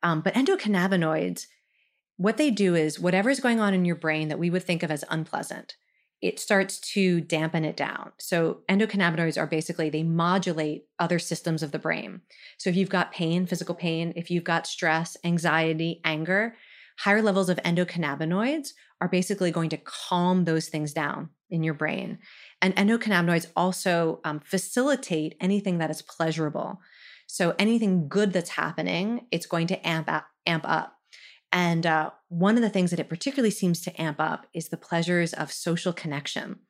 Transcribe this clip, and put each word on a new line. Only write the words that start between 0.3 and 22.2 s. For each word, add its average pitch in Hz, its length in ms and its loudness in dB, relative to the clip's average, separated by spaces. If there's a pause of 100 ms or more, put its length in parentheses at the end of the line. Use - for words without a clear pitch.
endocannabinoids, 185 1120 0 (680)
what 208 200 0
they 302 140 4
do 196 240 4
is 156 240 2
whatever 185 320 2
is 269 80 2
going 233 220 2
on 202 140 2
in 185 100 4
your 170 120 2
brain 156 320 -2
that 151 100 -4
we 170 120 0
would 180 140 0
think 170 180 0
of 165 80 -2
as 147 200 -4
unpleasant, - 640 -6 (440)
it - 180 -2
starts 196 400 0
to 185 420 2
dampen 160 440 0
it 151 120 -2
down. - 420 -6
So 165 500 0
endocannabinoids 190 680 2
are 160 100 0
basically, 160 440 -2
they 156 140 -2
modulate 165 800 0 (160)
other 175 180 2
systems 160 460 -2
of 147 80 -8
the 160 80 -4
brain. 165 400 -4 (380)
So - 120 -2
if 175 60 2
you've 190 120 2
got 180 220 0
pain, 175 340 0
physical 175 300 -4
pain, 165 400 -2
if 170 160 -8
you've 170 140 0
got 165 240 0
stress, 165 560 -2
anxiety, 160 800 2
anger, 180 500 0 (440)
higher 208 240 4
levels 190 260 4
of 180 160 4
endocannabinoids 175 1040 0 (320)
are 180 80 -2
basically 180 420 0
going 165 200 -2
to 156 80 -6
calm 180 680 0
those 160 240 0
things 151 240 -4
down 156 380 -4 (200)
in 165 140 -2
your 160 100 -2
brain. - 440 -4 (420)